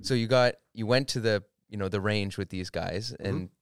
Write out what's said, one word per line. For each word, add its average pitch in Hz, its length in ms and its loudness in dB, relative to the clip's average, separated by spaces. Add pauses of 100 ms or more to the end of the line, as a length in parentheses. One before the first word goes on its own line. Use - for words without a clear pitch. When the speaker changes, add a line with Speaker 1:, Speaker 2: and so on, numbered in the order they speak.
Speaker 1:
So 131 120 -2
you 117 140 2
got, 123 280 4 (180)
you 110 140 -4
went 131 220 2
to 127 100 -4
the, 110 240 2 (240)
you 107 100 -10
know, 98 120 -2
the 98 120 0
range 101 360 0
with 98 120 -6
these 92 200 -6
guys 92 420 -6
and - 240 -4
Speaker 2:
Mm-hmm. 90 260 -6